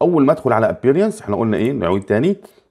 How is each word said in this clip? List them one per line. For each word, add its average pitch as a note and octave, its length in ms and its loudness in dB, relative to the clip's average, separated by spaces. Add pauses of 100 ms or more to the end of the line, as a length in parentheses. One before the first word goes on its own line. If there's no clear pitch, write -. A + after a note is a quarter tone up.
اول D#3+ 220 2
ما C3+ 80 4
ادخل - 200 0
على D#3+ 180 2
ابيرنس F#3+ 500 0
احنا G#2 160 -6
قلنا A2 200 -2
ايه، A2+ 160 -2
نعيد F#2+ 300 -2
تاني، C#3 340 0 (340)